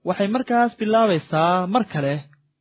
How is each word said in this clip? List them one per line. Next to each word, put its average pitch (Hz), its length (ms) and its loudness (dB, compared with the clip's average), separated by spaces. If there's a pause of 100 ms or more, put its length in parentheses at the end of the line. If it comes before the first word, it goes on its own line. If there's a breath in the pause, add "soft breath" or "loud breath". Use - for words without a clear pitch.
waxay 185 220 -2
markaas 240 480 0
bilaabaysaa 185 920 0
mar 226 180 0
kale 143 280 -4 (480)